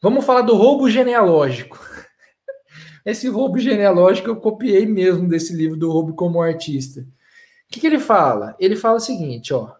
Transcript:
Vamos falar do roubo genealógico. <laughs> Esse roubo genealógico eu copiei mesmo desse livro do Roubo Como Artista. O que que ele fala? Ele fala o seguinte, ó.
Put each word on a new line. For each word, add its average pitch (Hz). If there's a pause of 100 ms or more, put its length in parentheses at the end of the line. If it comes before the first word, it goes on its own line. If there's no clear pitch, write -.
Vamos 262
falar 247
do 226
roubo 262
genealógico. 185 (640)
<laughs> -
Esse 208
roubo 233
genealógico 202
eu 226
copiei 214
mesmo 185
desse 165
livro 160
do 160
Roubo 160
Como 170
Artista. 151
O - (640)
que -
que -
ele 302
fala? 123
Ele 196
fala 226
o 226
seguinte, 151
ó. 113